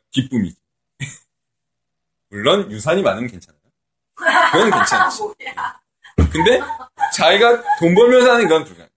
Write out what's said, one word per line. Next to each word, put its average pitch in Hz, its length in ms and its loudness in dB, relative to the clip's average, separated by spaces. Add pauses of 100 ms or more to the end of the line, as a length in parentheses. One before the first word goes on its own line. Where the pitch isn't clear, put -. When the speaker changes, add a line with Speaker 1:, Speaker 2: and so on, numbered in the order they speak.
(120)
Speaker 1:
기쁨이지. 127 460 -4 (420)
<laughs> - 1300 -20
물론 135 420 -2
유산이 151 300 -2
많으면 117 280 -4
괜찮아요. - 320 -20 (540)
그건 320 560 0
괜찮지. - 500 -2
Speaker 2:
<laughs> - 0 -
뭐야? - 600 -12 (500)
Speaker 1:
근데 208 280 2 (540)
자기가 226 680 2
돈 170 140 2
벌면서 247 400 6
하는 233 140 2
건 156 160 2
불가능해. 87 340 -20